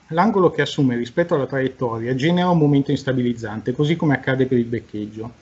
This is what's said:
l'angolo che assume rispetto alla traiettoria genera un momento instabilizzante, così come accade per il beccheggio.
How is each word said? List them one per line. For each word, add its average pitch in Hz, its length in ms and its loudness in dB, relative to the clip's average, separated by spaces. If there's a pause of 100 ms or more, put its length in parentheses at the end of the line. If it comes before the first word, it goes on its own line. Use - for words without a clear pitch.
l'angolo 180 420 4
che 147 100 -4
assume 139 340 0
rispetto 143 400 -2
alla 135 120 0
traiettoria 127 680 -4
genera 175 360 2
un 170 80 4
momento 143 320 4
instabilizzante, 120 840 -2
così 151 240 0
come 160 180 2
accade 131 300 0
per 127 140 0
il 117 80 2
beccheggio. 107 760 -8